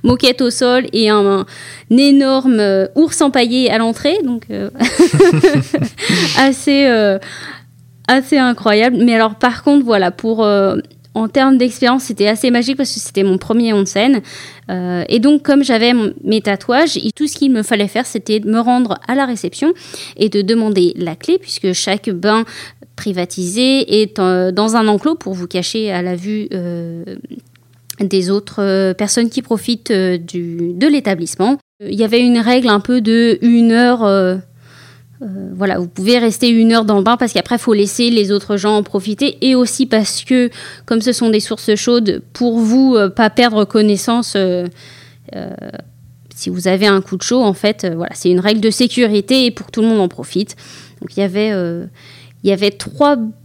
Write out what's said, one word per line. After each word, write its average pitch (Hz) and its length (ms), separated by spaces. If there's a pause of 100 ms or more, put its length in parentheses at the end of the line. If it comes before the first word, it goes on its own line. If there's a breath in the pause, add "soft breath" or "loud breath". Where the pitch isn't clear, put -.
moquette 247 380
au 247 80
sol 254 440
et 220 160
un, 196 360 (460 loud breath)
un 233 60
énorme, 269 640
euh, 196 360
ours 311 260
empaillé 254 500
à 220 60
l'entrée. 233 460
Donc, 240 280
euh, 196 260
<laughs> 247 1600
assez, 277 500
euh, 208 300 (880 loud breath)
assez 262 300
incroyable. 233 680
Mais 233 120
alors, 226 200
par - 280
contre, 285 220
voilà, 196 260
pour, 226 320
euh, 202 320 (380)
en 220 160
termes 269 280
d'expérience, 247 460
c'était 202 240
assez 226 240
magique 240 260
parce 277 160
que 214 60
c'était - 240
mon 190 140
premier 226 360
onsen. 208 480 (480 loud breath)
Euh, 180 380
et 233 120
donc, 285 240
comme 277 200
j'avais 240 300
mon, 220 200 (100)
mes 214 180
tatouages, 240 560
et 214 180
tout 302 120
ce - 100
qu'il 277 140
me 220 120
fallait 208 240
faire, 240 180
c'était 220 360
de 214 80
me 226 100
rendre 240 480
à 247 80
la 269 100
réception 254 480 (440 loud breath)
et 214 120
de 202 120
demander 202 560
la 170 180
clé, 349 240
puisque - 340
chaque 208 360
bain 208 340 (540 loud breath)
privatisé 202 1040
est, - 180
euh, 185 320
dans 214 240
un 220 120
enclos 214 280
pour 196 180
vous 180 140
cacher 202 440
à 180 100
la 180 140
vue, 208 380
euh, 170 500 (1000)
des 190 280
autres, 202 320
euh, 190 320
personnes 220 360
qui 247 120
profitent, 233 500
euh, 185 260
du, 170 560
de 208 140
l'établissement. 214 680 (240)
Il 202 140
y 220 80
avait 233 180
une 240 180
règle 247 300
un 202 100
peu 247 220
de 226 400
une 233 320
heure, 240 320
euh, 190 300 (880 soft breath)
euh, 247 40 (300)
voilà, 190 220
vous 175 100
pouvez 214 320
rester 233 300
une 226 240
heure 226 120
dans 208 120
le 190 60
bain 233 140
parce 240 160
qu'après, 226 240
faut - 160
laisser 208 360
les 208 220
autres 202 240
gens 208 220
en 202 60
profiter. 208 580
Et 262 140
aussi 254 300
parce 220 380
que, 247 260 (360 loud breath)
comme 226 160
ce 247 100
sont 233 180
des 214 120
sources 214 340
chaudes, 233 460 (100)
pour 233 280
vous, 247 360
euh, 202 140
pas 214 200
perdre 214 360
connaissance, 214 720
euh, 180 300 (680 loud breath)
euh, - 140 (840)
si - 160
vous 180 200
avez 190 180
un 196 140
coup 190 160
de - 60
chaud, 254 180
en 202 120
fait, 214 320
euh, 170 100
voilà, 165 200
c'est - 140
une 180 120
règle 214 200
de 220 80
sécurité 240 760
et 233 60
pour - 160
que - 40
tout 226 100
le 226 60
monde 220 140
en 180 80
profite. - 460 (460 loud breath)
Donc, - 140
il 196 60
y - 20
avait, 208 300
euh, 175 320 (580 loud breath)
il 190 60
y 196 40
avait 202 180
trois 285 440 (300)